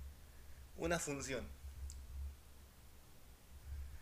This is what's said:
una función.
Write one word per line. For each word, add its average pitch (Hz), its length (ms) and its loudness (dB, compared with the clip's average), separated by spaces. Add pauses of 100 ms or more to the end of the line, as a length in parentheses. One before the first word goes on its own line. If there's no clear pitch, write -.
(800)
una 165 200 8
función. 135 480 4 (2500)